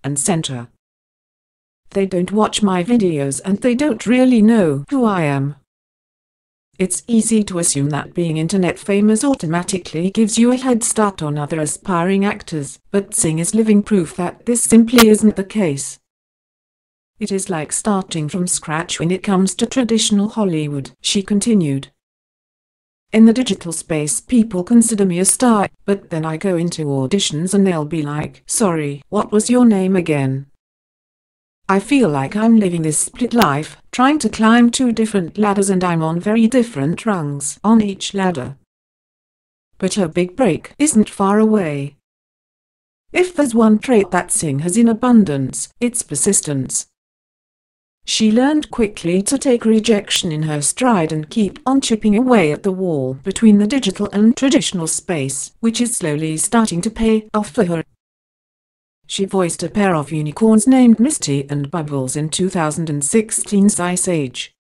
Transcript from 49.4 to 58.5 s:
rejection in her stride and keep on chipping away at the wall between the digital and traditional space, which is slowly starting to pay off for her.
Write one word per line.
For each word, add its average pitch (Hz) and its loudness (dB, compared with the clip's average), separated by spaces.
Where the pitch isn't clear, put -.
rejection 214 0
in 151 -4
her 151 -4
stride 190 0
and 156 -6
keep 202 -2
on 269 2
chipping 214 0
away 226 4
at 147 -6
the 196 -2
wall 147 -4
between 208 4
the 208 2
digital 208 -2
and 214 4
traditional 202 -2
space, 139 -6
which 226 -2
is 240 -2
slowly 156 -4
starting 196 0
to 220 -2
pay 220 0
off 214 -4
for 214 0
her. 170 -4